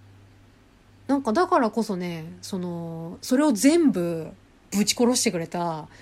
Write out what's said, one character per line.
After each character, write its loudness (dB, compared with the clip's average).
な 2
ん -2
か -2
だ 4
か 4
ら 2
こ -2
そ -4
ね、 -6
そ -8
の、 -8
そ 0
れ 4
を 4
全 4
部 -4
ぶ 2
ち 0
殺 4
し 0
て 0
く -2
れ -4
た -6